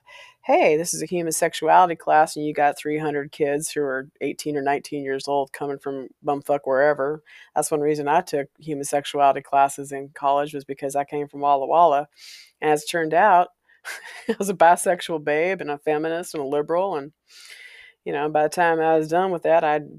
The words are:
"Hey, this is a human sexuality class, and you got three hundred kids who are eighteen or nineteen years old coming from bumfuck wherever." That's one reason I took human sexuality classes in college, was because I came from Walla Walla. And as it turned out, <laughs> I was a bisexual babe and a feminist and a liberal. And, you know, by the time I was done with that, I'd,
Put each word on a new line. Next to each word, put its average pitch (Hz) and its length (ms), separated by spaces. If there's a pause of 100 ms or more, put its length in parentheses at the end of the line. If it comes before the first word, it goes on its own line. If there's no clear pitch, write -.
(460)
"Hey, 254 320
this 170 160
is 160 80
a 156 60
human 170 240
sexuality 165 640
class, 156 400
and 151 100
you 151 80
got 147 240
three 151 220
hundred 147 320
kids 147 400
who 151 100
are 135 280 (120)
eighteen 147 340
or 143 60
nineteen 143 420
years 135 240
old 143 260
coming 143 260
from 135 300 (160)
bumfuck 143 400
wherever." 139 580 (320)
That's 151 160
one 147 100
reason 147 260
I 160 140
took 143 260 (120)
human 143 260
sexuality 143 560
classes 139 500
in 139 220
college, 143 400
was 139 120
because 139 300
I 139 80
came 147 240
from 143 140
Walla 139 240
Walla. 147 420 (540)
And 151 100
as 151 120
it - 60
turned 160 240
out, 180 360 (360)
<laughs> - 440
I 220 100
was 202 100
a 196 60
bisexual 175 680
babe 160 380
and 147 100
a 147 80
feminist 160 560
and 147 80
a 135 40
liberal. 160 500
And, 143 160 (920)
you 170 100
know, 151 160
by 151 140
the 156 60
time 165 300
I 160 180
was 156 100
done 180 240
with 165 120
that, 160 200
I'd, 151 240 (120)